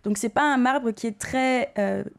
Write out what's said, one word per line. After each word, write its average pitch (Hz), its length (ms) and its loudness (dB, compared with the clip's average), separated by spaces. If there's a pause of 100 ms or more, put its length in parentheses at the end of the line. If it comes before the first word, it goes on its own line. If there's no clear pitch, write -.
Donc 208 140 0
c'est 233 100 -2
pas 294 240 2
un 262 60 2
marbre 254 320 2
qui 214 160 -4
est 214 120 -6
très, 262 600 0
euh, 196 260 -2 (140)